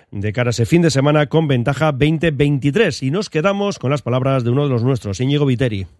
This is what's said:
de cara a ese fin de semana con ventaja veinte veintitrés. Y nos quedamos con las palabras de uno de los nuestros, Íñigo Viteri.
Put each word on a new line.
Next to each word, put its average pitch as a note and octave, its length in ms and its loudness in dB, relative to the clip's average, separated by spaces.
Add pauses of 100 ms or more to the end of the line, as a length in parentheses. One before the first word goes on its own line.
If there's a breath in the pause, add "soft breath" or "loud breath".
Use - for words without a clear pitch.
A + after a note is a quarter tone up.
(120 loud breath)
de G#2 200 -6
cara A#2+ 180 -2
a - 20 0
ese A#2 140 -2
fin E3+ 180 4
de D#3 80 4
semana D3 340 2
con D#3 240 0
ventaja C#3 420 0
veinte D#3 400 0
veintitrés. C#3+ 720 0
Y C3 80 -2
nos G3 180 -4
quedamos G3 500 -2
con - 120 -2
las D3 120 -2
palabras B2+ 420 0
de A#2+ 60 0
uno C#3+ 120 0
de C#3+ 60 0
los A#2 140 0
nuestros, A#2 360 -2
Íñigo C#3+ 260 0
Viteri. A#2+ 420 -2 (120)